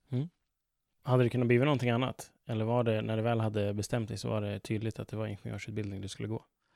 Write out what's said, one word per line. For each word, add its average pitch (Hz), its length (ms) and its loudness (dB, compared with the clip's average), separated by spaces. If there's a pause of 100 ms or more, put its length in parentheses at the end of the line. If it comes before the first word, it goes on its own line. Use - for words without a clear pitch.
(160)
Mm. 147 120 -2 (720)
Hade 127 200 4
det 120 60 4
kunnat 123 200 2
bli 120 100 8
någonting 123 320 4
annat? 123 420 -2 (140)
Eller 110 180 -2
var 120 200 2
det, 110 180 2
när 110 140 -2
du 110 60 0
väl 117 180 2
hade 107 340 0
bestämt 107 340 -2
dig, 107 100 -6
så 120 100 -4
var 110 120 0
det 104 200 -4
tydligt 110 380 -4
att 107 100 -8
det - 80 -8
var 107 100 -4
ingenjörsutbildning 104 760 -6
du 98 80 -8
skulle 107 200 -8
gå? 110 160 -6 (320)